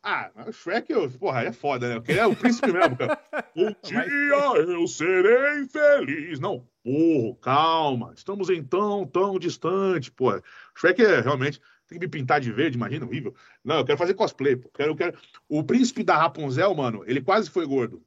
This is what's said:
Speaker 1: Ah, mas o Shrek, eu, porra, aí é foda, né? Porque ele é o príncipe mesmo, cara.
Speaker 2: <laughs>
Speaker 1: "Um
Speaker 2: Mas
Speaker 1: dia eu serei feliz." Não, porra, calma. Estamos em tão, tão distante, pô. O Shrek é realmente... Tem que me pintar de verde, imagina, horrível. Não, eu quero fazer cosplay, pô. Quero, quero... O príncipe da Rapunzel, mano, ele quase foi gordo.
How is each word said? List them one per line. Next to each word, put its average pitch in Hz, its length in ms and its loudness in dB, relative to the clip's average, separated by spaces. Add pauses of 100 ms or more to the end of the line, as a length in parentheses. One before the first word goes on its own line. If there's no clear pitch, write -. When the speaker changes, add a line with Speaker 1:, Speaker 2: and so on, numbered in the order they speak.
Speaker 1:
Ah, 135 300 -4
mas 120 140 -14
o - 40 -12
Shrek, 226 400 -6
eu, 180 200 0
porra, 131 280 -4
aí 127 60 -2
é 226 60 -6
foda, 127 360 -4
né? 120 80 -4
Porque 117 160 -4
ele 185 80 2
é 226 60 4
o 202 80 2
príncipe 240 380 0
mesmo, 165 240 2
cara. - 240 -2 (180)
Speaker 2:
<laughs> - 180 -12
Speaker 1:
"Um 330 100 2
Speaker 2:
Mas 208 160 -8
Speaker 1:
dia 285 920 0
eu 170 140 0
serei 240 800 2
feliz." 170 720 0
Não, 160 280 -6 (140)
porra, 139 580 2
calma. 143 760 0
Estamos 190 340 -6
em 165 140 0
tão, 202 420 -2
tão 190 320 0
distante, 175 720 -2
pô. 123 240 0
O 90 80 -6 (340)
Shrek 185 260 4
é 175 180 6
realmente... 139 400 -2 (260)
Tem 170 140 -18
que 180 60 -6
me 147 40 -8
pintar 147 300 0
de 123 100 -6
verde, 127 260 -2
imagina, 123 300 -6
horrível. 160 280 -8 (300)
Não, 151 140 0
eu 123 60 0
quero 147 140 0
fazer 175 160 0
cosplay, 139 420 0
pô. 131 180 -16
Quero, 151 220 -2
quero... 170 200 -4 (320)
O 151 140 -2
príncipe 240 400 0
da 170 140 2
Rapunzel, 160 580 0
mano, 117 320 -4
ele 131 140 -2
quase 185 280 0
foi 170 180 -2
gordo. 120 400 -2